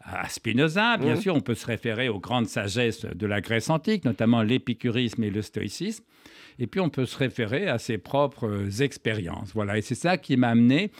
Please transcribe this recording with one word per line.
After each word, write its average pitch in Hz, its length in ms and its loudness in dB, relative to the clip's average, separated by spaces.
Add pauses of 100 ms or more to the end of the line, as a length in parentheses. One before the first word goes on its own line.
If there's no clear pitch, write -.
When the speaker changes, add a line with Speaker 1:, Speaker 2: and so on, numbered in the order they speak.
Speaker 1:
à 92 240 -8
Spinoza, 165 720 2
bien 139 180 2
Speaker 2:
Mm. 170 40 0
Speaker 1:
sûr, 190 140 0
on 139 60 4
peut 117 160 -2
se - 100 -10
référer 117 420 -2
aux 104 120 -2
grandes 120 260 0
sagesses 110 600 -2
de 95 200 -4
la 104 140 0
Grèce 113 300 -2
antique, 165 340 0
notamment 117 380 4
l'épicurisme 120 800 0
et 104 60 -2
le 101 120 -2
stoïcisme. 131 640 -6 (560)
Et 120 80 -4
puis, - 120 -4
on 175 100 0
peut 131 140 0
se - 140 -8
référer 127 480 -2
à 131 120 0
ses 110 200 -4
propres 104 800 -2
expériences. 101 720 -2
Voilà. 104 260 0
Et 107 40 -2
c'est - 140 -4
ça 180 200 0
qui 139 200 0
m'a 123 140 4
amené 127 500 4